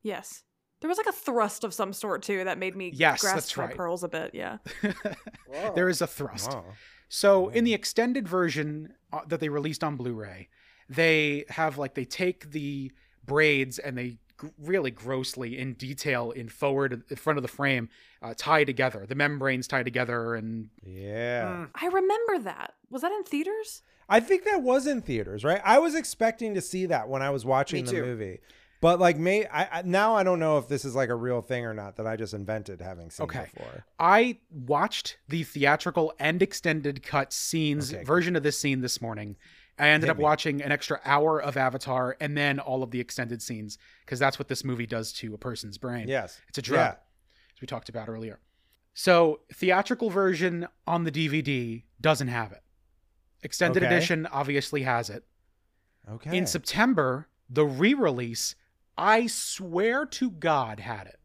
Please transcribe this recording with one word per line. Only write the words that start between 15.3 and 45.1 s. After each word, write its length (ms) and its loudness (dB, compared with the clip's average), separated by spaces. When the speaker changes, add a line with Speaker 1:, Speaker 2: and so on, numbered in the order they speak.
Speaker 2:
in 160 -6
detail 580 -4
in 160 -10
forward, 600 0
in 80 -8
front 220 0
of 40 -4
the 60 -4
frame, 400 0
uh, 160 -12
tie 280 4
together. 420 -2
The 80 -6
membranes 520 0
tie 180 0
together 500 -2
and 340 -6
Speaker 4:
Yeah. 840 -6
Speaker 3:
Mm. 80 -16
Speaker 1:
I 120 -6
remember 540 2
that. 340 -10
Was 120 -6
that 100 -2
in 120 -4
theaters? 580 -4
Speaker 4:
I 120 8
think 240 2
that 180 2
was 240 2
in 140 0
theaters, 440 -4
right? 200 2
I 140 10
was 160 4
expecting 600 -2
to 60 0
see 260 -4
that 220 0
when 140 -2
I 80 0
was 160 -2
watching 380 2
Speaker 3:
Me 60 -4
Speaker 4:
the 60 0
Speaker 3:
too. 80 -2
Speaker 4:
movie. 360 -6
But, 160 6
like, 180 6
may-, 300 2
I, 320 -2
I, 40 -6
now 320 4
I 100 4
don't 140 2
know 200 4
if 100 -4
this 160 -2
is, 100 -6
like, 140 2
a 60 0
real 260 -2
thing 240 -4
or 80 -6
not 240 -10
that 100 -6
I 100 -4
just 180 -6
invented 480 -8
having 280 -12
seen 140 -6
Speaker 2:
Okay. 300 -8
Speaker 4:
before. 320 -14
Speaker 2:
I 420 6
watched 640 -2
the 160 -2
theatrical 760 2
and 240 2
extended 600 0
cut 300 -2
scenes, 600 -2
Speaker 4:
Okay, 100 -10
Speaker 2:
version 320 2
of 60 2
this 160 0
scene 240 0
this 180 -2
morning. 360 -8
I 100 6
ended 200 6
Speaker 4:
Hit 20 4
Speaker 2:
up 80 0
Speaker 4:
me. 60 2
Speaker 2:
watching 360 2
an 100 -4
extra 360 0
hour 340 4
of 160 -4
Avatar 640 0
and 160 -4
then 240 2
all 220 -2
of 80 -6
the 100 -4
extended 400 -6
scenes, 380 -10
'cause 120 -6
that's 200 2
what 100 -6
this 160 -4
movie 220 -2
does 280 -6